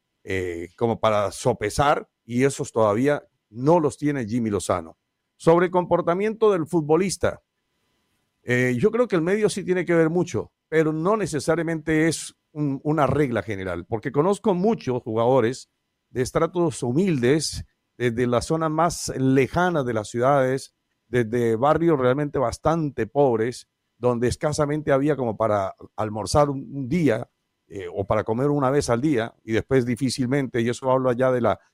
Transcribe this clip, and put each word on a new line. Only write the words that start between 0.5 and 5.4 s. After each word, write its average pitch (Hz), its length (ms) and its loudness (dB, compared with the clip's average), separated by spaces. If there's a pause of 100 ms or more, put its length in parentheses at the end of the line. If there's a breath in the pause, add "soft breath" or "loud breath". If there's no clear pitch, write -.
como 113 240 -2
para 104 320 0
sopesar, 131 800 -2 (160)
y 123 200 0
esos 139 260 -4
todavía 117 520 2 (260)
no 135 300 2
los 147 180 0
tiene 143 300 -4
Jimmy 113 220 -2
Lozano. 90 480 -4 (380)
Sobre 170 320 4